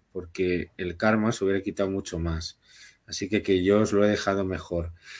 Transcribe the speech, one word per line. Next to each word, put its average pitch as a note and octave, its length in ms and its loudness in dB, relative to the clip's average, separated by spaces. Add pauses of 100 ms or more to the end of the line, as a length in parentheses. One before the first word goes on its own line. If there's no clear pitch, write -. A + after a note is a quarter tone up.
(120)
porque F2+ 640 -4
el F2 200 -8
karma A2 360 2
se G2+ 120 -2
hubiera G2 180 2
quitado G2 260 -2
mucho F#2+ 300 -4
más. E2 400 -4 (480)
Así G2+ 220 -8
que, G2+ 120 0
que F#2+ 240 2
yo G2+ 160 6
os G#2+ 120 2
lo G2+ 120 4
he G#2 40 6
dejado G2 360 0
mejor. E2+ 480 -4 (280)